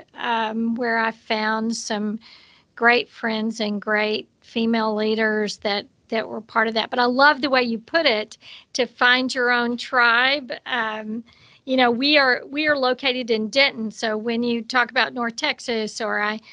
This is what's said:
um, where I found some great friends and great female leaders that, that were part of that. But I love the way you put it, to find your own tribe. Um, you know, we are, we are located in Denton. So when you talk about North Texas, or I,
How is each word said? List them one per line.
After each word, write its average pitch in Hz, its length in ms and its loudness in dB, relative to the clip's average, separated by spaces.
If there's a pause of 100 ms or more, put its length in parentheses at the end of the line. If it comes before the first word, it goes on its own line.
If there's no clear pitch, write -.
(160)
um, 226 600 -2
where 233 240 -2
I 226 120 0
found 220 640 -2
some 214 440 -4 (560)
great 233 340 4
friends 220 500 -4
and 208 220 -2
great 214 460 -2 (140)
female 226 540 0
leaders 214 600 0
that, 208 300 -4 (220)
that 226 200 -2
were 226 120 -8
part 220 260 0
of 226 80 -4
that. 214 160 0
But 247 80 0
I 247 60 4
love 269 360 4
the 285 80 0
way 254 140 4
you 226 160 -2
put 320 260 -2
it, 214 320 0 (360)
to 247 120 0
find 247 480 2
your 247 180 0
own 240 260 0
tribe. 247 720 2 (160)
Um, 220 560 -6 (420)
you 262 120 0
know, 247 140 6
we 277 260 2
are, 262 300 4
we 302 200 -2
are 294 100 4
located 254 540 0
in 214 180 0
Denton. 247 400 2
So 214 280 -4
when 233 260 -2
you 233 180 -2
talk 240 300 0
about 233 220 0
North 233 240 -4
Texas, 240 640 -4
or 208 180 -2
I, 214 200 -2 (140)